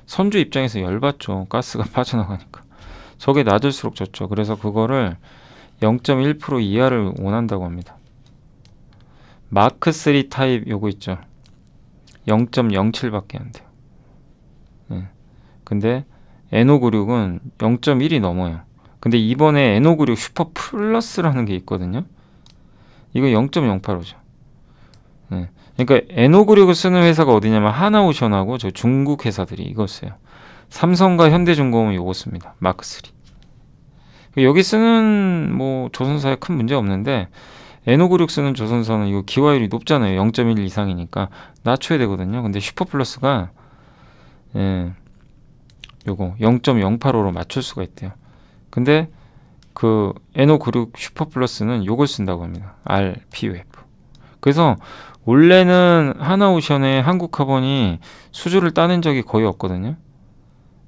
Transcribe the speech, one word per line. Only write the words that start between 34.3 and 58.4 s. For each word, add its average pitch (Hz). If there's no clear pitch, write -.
여기 139
쓰는 214
뭐 131
조선사에 139
큰 170
문제 123
없는데 104
에노구륙 175
쓰는 143
조선사는 113
이거 98
기화율이 135
높잖아요. 113
영점일 113
이상이니까 95
낮춰야 135
되거든요. 101
근데 101
슈퍼 -
플러스가, 131
예, 95
요거 95
영점영팔호로 117
맞출 85
수가 -
있대요. -
근데 147
그 110
에노구륙 123
슈퍼 -
플러스는 120
요걸 120
쓴다고 92
합니다. 87
알피유에프. -
그래서 143
원래는 175
하나오션에 147
한국카본이 135
수주를 175